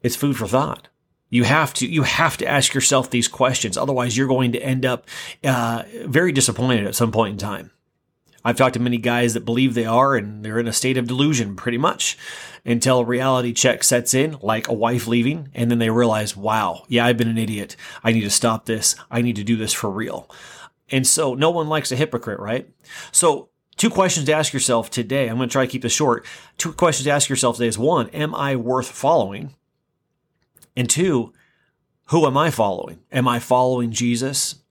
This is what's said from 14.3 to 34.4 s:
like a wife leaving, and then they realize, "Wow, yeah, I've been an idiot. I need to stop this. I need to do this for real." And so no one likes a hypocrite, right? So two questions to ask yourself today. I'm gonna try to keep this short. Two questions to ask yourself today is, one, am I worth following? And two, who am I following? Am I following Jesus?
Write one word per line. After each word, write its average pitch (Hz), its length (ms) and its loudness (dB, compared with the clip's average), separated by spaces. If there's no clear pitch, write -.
like 110 280 -2
a 120 40 0
wife 113 320 0
leaving, 127 480 0
and 120 160 0
then 117 100 2
they 113 100 2
realize, 110 480 2
"Wow, 101 500 -2
yeah, 120 180 2
I've 120 120 2
been 113 100 0
an 113 100 0
idiot. 107 380 -4
I 113 100 4
need 113 80 4
to 101 80 -2
stop 110 360 0
this. 110 300 -2
I 120 100 0
need 120 140 0
to 104 80 -6
do 113 140 0
this 107 160 -4
for - 160 -4
real." - 400 -8
And 131 160 0
so 143 280 2
no 143 160 4
one 165 180 -2
likes 156 240 -2
a 123 60 -4
hypocrite, 120 420 -2
right? 110 300 -6
So - 380 2
two 220 140 4
questions 185 380 2
to 151 60 4
ask 151 200 0
yourself 120 360 0
today. 123 380 -2
I'm 113 100 -4
gonna 123 100 -2
try 131 180 0
to 127 60 -6
keep 131 100 -4
this 117 100 -2
short. 127 340 2
Two 165 140 -6
questions 143 340 0
to 147 60 2
ask 143 160 2
yourself 127 300 0
today 117 100 0
is, 101 120 -2
one, 127 300 2
am 151 240 -4
I 139 220 -2
worth 127 320 -2
following? 135 680 0
And 123 120 0
two, 156 440 0
who 156 180 4
am 131 100 2
I 156 140 4
following? - 480 -2
Am 131 160 2
I 120 120 2
following 123 520 2
Jesus? 123 640 -2